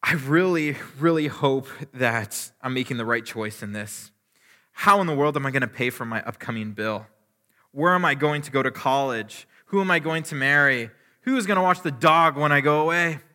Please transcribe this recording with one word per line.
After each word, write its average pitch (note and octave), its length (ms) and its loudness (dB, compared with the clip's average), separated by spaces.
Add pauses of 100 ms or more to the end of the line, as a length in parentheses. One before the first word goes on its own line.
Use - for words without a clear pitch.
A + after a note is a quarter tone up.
I - 120 0
really, D#3 640 0 (220)
really D#3 280 2
hope C3+ 400 -2 (260)
that A#2 580 -4 (100)
I'm B2+ 120 -6
making B2+ 220 -4
the A#2 100 -6
right A#2 200 -2
choice G#2+ 360 -8
in G#2 120 -10
this. G#2 380 -12 (600)
How G3+ 300 4
in F3+ 60 0
the D#3 80 -2
world C#3+ 200 2
am C#3 100 -2
I C3+ 60 -2
gonna B2+ 160 0
pay B2 220 -4
for B2 160 -10
my A2+ 180 -6
upcoming A2+ 480 -8
bill? G#2+ 360 -6 (640)
Where D#3+ 220 2
am F3+ 120 2
I C#3+ 100 2
going D3 280 0
to D3 80 -14
go C3+ 120 2
to B2+ 80 0
college? C3 760 -2 (180)
Who G3 160 0
am F#3 100 0
I E3+ 80 4
going D#3+ 240 -4
to D#3 120 -10
marry? C3+ 560 2 (300)
Who C4 140 0
is A#3 100 0
gonna F#3+ 180 2
watch F3+ 180 2
the E3 100 -4
dog D#3 460 4
when D3 160 2
I C#3+ 80 4
go D3+ 200 4
away? E3 380 0 (160)